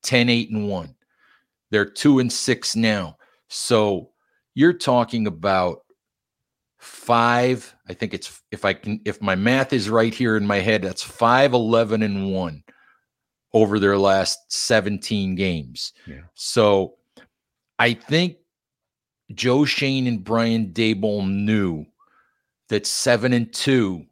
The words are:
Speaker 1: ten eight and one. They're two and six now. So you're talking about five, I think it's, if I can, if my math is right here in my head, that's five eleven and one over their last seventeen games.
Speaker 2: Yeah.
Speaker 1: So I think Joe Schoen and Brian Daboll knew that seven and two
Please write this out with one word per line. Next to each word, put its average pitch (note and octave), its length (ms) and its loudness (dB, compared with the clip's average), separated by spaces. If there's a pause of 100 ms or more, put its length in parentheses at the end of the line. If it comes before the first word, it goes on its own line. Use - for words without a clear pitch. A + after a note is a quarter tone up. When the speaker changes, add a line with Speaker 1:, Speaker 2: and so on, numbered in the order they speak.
Speaker 1:
ten B2 280 2
eight A#2 200 0
and G#2+ 180 -4
one. F2 260 -8 (760)
They're G#2 140 2
two C#3 340 2
and B2 140 0
six - 420 -4
now. G#2 440 -2 (300)
So G#2 640 0 (440)
you're D#3 180 4
talking A#2+ 540 0
about F2+ 560 -2 (960)
five, A#2+ 960 0 (140)
I - 60 -12
think G#2+ 200 -8
it's, - 360 -14
if - 140 -14
I G2 80 2
can, G#2+ 320 -8
if G#2 160 -8
my G2+ 140 0
math B2 380 0
is G#2+ 180 -2
right A2+ 240 2
here A2+ 240 0
in G2+ 80 -2
my G2+ 140 2
head, G#2 220 0
that's F#2 200 -8
five B2+ 500 2
eleven A2+ 500 2
and G2 300 -2
one E2+ 320 -6 (880)
over A2 260 4
their G2 200 4
last G2 400 2 (120)
seventeen G2+ 840 -2
games. E2+ 580 -6 (140)
Speaker 2:
Yeah. D2 160 -20 (120)
Speaker 1:
So G2+ 600 0 (840)
I A#2+ 140 2
think E3+ 460 -2 (960)
Joe B2+ 300 2
Schoen C3+ 440 -2
and A2 160 -4
Brian A2+ 480 0
Daboll G#2 580 0
knew G2 560 0 (840)
that G#2+ 180 -2
seven A#2+ 460 0
and A#2+ 200 0
two G2+ 600 0